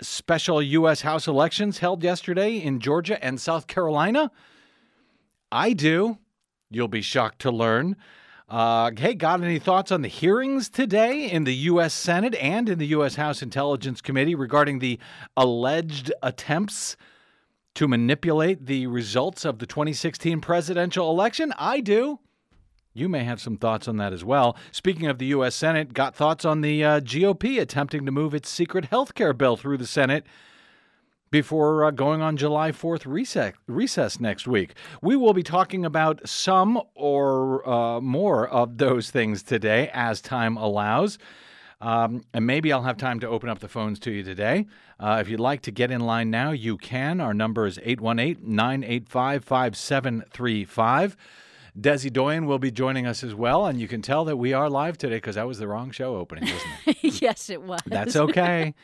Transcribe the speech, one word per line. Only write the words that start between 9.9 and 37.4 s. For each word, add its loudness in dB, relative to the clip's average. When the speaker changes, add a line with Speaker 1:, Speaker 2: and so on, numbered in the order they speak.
Speaker 1:
on 0
the -6
hearings 0
today 0
in 0
the 0
U 2
S 2
Senate 0
and 0
in 0
the -2
U 2
S -2
House -2
Intelligence -2
Committee 0
regarding 2
the -2
alleged 0
attempts -4
to 0
manipulate 2
the -2
results -2
of -4
the -8
twenty -4
sixteen -4
presidential 0
election? 0
I -2
do. 0
You -4
may 0
have -4
some -6
thoughts -2
on -4
that -2
as -8
well. 4
Speaking -2
of -2
the -4
U 2
S -2
Senate, 0
got 0
thoughts 0
on 2
the, 2
uh, 6
G 0
O 4
P -2
attempting -2
to -2
move 0
its -6
secret -2
health 0
care 2
bill 4
through -4
the -6
Senate 2
before, 4
uh, 4
going 0
on 0
July 0
fourth -4
recess, -2
recess -2
next -4
week. 0
We 2
will 6
be 2
talking 0
about 0
some 2
or, 2